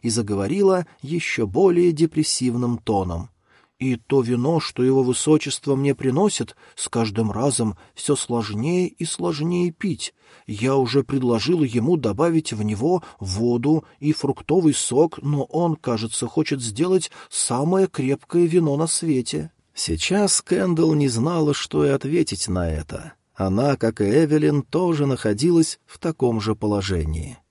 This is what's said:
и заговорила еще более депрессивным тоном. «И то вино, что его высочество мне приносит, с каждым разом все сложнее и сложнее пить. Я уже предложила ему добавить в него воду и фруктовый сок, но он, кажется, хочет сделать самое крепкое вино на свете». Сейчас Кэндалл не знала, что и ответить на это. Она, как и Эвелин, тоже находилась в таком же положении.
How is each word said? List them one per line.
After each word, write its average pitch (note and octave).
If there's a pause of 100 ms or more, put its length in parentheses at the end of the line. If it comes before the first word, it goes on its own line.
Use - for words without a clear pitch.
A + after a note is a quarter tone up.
и B2
заговорила A#2 (160)
еще C#3+
более F3
депрессивным B2+
тоном. F#2 (500)
«И B2+
то C3+
вино, B2
что -
его C3+
высочество C#3
мне C3+
приносит, C3 (200)
с -
каждым A2
разом A2+ (180)
все -
сложнее A#2+
и -
сложнее F3
пить. - (320)
Я B2
уже C3
предложила C3
ему A#2+
добавить D3+
в G#2+
него A#2 (160)
воду A#2+ (140)
и D3
фруктовый D3+
сок, -
но C#3+
он, E3
кажется, A2+
хочет D3
сделать E3 (180)
самое E3+
крепкое D3
вино D#3+
на D#3+
свете». D#3 (240)
Сейчас F#3
Кэндалл E3
не C#3+
знала, D3
что D3
и C#3+
ответить C#3
на F2+
это. - (200)
Она, A2
как A2+
и -
Эвелин, D3
тоже D#3+
находилась C#3
в -
таком B2+
же G#2+
положении. F#2 (120)